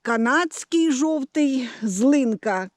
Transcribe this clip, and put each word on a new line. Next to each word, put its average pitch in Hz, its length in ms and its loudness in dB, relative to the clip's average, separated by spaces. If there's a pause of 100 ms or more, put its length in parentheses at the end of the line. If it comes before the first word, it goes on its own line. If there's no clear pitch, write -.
канадський 302 920 0
жовтий, 269 760 0 (140)
злинка 220 960 0